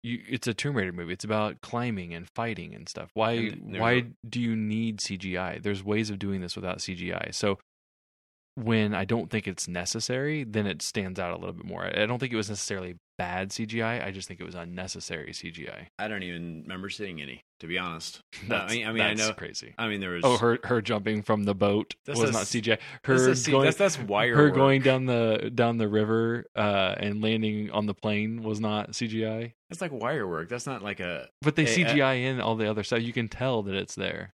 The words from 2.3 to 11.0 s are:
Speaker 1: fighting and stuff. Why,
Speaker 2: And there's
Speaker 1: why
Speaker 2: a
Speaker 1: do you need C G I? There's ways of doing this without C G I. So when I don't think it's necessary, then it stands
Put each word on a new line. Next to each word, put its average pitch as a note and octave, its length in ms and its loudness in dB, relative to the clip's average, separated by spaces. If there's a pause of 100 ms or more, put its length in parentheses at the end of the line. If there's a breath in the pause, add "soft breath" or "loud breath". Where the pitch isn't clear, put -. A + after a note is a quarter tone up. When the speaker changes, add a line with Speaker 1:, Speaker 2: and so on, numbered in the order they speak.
Speaker 1:
fighting G#2 380 -6
and G#1 160 -16
stuff. - 240 -12
Why, A2 180 2
Speaker 2:
And A2+ 420 -4
there's F#2 60 -4
Speaker 1:
why A#2 120 4
Speaker 2:
a B2 100 4 (260)
Speaker 1:
do A#2 100 -4
you A#2 160 0
need A2 460 -2
C G2 160 -4
G F#2 220 -4
I? E2 220 -4
There's G2+ 220 -2
ways G#2+ 280 0
of G2+ 80 -4
doing G2 240 -2
this F2 140 -6
without F#2 260 -4
C F#2 120 -6
G F2 200 -4
I. - 160 -4
So G2+ 280 0 (1000)
when A2 380 4
I F#2+ 100 2
don't G#2 260 0
think G#2+ 180 -2
it's - 180 -4
necessary, B2 760 -2
then G#2+ 220 0
it F2 140 -2
stands F#2+ 380 -4